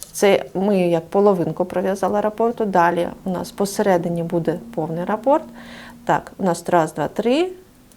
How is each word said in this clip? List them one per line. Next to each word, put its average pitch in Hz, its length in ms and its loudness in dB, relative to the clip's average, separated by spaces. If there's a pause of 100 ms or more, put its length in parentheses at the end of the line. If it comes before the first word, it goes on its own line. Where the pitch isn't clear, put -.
(120)
Це - 420 2
ми 196 260 2
як 170 260 2
половинку 180 600 2
пров'язали 190 560 -2
рапорту, 226 440 0
далі 175 440 2 (140)
у 190 60 -6
нас 175 220 -4
посередині 180 720 0
буде 170 360 -2 (160)
повний 165 300 -4
рапорт. 220 380 0 (640)
Так, - 320 0
у 190 60 -6
нас 170 260 -2
раз, 165 240 4
два, 147 140 -4
три, 277 420 0 (480)